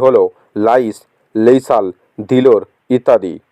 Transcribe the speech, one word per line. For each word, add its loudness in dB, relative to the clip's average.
হল 2
লাইস, -2
লেইসাল, 0
দিলোর 2
ইত্যাদি। 0